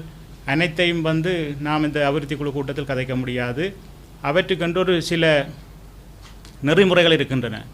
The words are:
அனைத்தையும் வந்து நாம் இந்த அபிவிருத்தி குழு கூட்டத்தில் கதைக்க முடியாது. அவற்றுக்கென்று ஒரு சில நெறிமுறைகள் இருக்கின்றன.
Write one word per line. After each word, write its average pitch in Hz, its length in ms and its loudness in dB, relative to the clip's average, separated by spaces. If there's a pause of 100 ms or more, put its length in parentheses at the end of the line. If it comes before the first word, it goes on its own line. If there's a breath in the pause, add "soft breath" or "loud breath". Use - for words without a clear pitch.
(460)
அனைத்தையும் 170 680 0
வந்து 165 240 0 (260)
நாம் 151 280 0
இந்த 147 180 -2
அபிவிருத்தி 143 300 -2
குழு 143 200 -4
கூட்டத்தில் 139 340 -6
கதைக்க 131 240 -4
முடியாது. 123 500 -2 (580)
அவற்றுக்கென்று 170 580 0
ஒரு 185 200 2
சில 165 240 0 (1400)
நெறிமுறைகள் 170 540 6
இருக்கின்றன. 123 420 -2 (160)